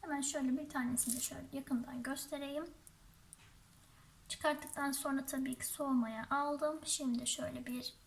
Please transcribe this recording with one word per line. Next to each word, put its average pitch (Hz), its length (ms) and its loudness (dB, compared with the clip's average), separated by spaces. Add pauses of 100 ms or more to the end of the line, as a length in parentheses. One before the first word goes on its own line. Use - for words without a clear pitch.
Hemen 285 200 0
şöyle 262 380 4
bir 302 100 -2
tanesini 247 480 2
de 240 40 -2
şöyle - 320 -4
yakından 254 500 -2
göstereyim. 285 640 -2 (1600)
Çıkarttıktan - 640 0
sonra 269 340 0
tabii 262 320 -2
ki - 80 -6
soğumaya 233 640 2
aldım. 294 540 2
Şimdi 247 420 0
şöyle 254 400 -2
bir 247 280 -4 (120)